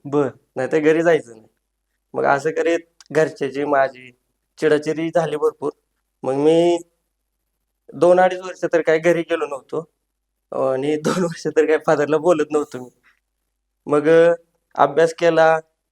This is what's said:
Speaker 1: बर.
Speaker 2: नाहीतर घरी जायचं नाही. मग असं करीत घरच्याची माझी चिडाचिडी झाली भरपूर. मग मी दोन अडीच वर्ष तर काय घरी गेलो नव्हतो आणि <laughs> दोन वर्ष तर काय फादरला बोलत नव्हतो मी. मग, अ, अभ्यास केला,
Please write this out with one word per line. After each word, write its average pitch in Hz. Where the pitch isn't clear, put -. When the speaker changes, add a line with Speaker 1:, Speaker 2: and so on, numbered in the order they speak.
Speaker 1:
बर. 143
Speaker 2:
नाहीतर 135
घरी 156
जायचं 160
नाही. 110
मग 131
असं 139
करीत 165
घरच्याची 143
माझी 127
चिडाचिडी 156
झाली 160
भरपूर. 151
मग 131
मी 165
दोन 175
अडीच 185
वर्ष 185
तर 165
काय 160
घरी 165
गेलो 160
नव्हतो 143
आणि 139
<laughs> 151
दोन 165
वर्ष 165
तर 151
काय 156
फादरला 151
बोलत 151
नव्हतो 147
मी. 123
मग, 147
अ, 165
अभ्यास 151
केला, 160